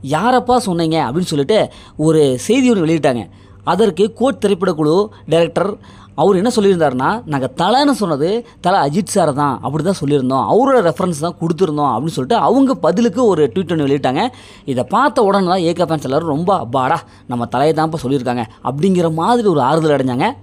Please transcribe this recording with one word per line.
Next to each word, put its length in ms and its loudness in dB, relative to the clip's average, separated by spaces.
யாரப்பா 460 2
சொன்னீங்க?" 540 0
அப்படின்னு 100 -2
சொல்லிட்டு 500 0
ஒரு 420 2
செய்தி 340 2
ஒண்ணு 20 4
வெளியிட்டாங்க. 540 0
அதற்கு 480 0
கோட் 280 -2
திரைப்பட 320 0
குழு 380 0
டைரக்டர் 500 0
அவர் 220 2
என்ன 200 0
சொல்லியிருந்தாருன்னா, 720 2
"நாங்க 300 -4
தலன்னு 340 2
சொன்னது 560 -2
தல 280 2
அஜித் 260 -4
சாரை 180 2
தான், 300 -2
அப்படி 220 -4
தான் 200 -2
சொல்லியிருந்தோம், 500 0
அவரோட 240 4
ரெஃபரன்ஸ் 420 0
தான் 200 -6
கொடுத்துருந்தோம்" 540 0
அப்படின்னு 200 -4
சொல்லிட்டு 220 -2
அவங்க 380 2
பதிலுக்கு 520 0
ஒரு 280 2
ட்வீட் 180 -4
ஒண்ணு 140 -2
வெளியிட்டாங்க. 420 0
இதை 200 -2
பார்த்த 380 0
உடனே 240 2
தான் 140 0
ஏகா 240 0
ஃபேன்ஸ் 200 -4
எல்லாரும் 240 -2
ரொம்ப, 300 0
"அப்பாடா, 440 -2
நம்ம 160 -4
தலையை 320 0
தான்ப்பா 180 -2
சொல்லியிருக்காங்க" 380 -2
அப்படிங்கிற 480 0
மாதிரி 360 0
ஒரு 120 2
ஆறுதல் 360 2
அடைஞ்சாங்க. 360 -2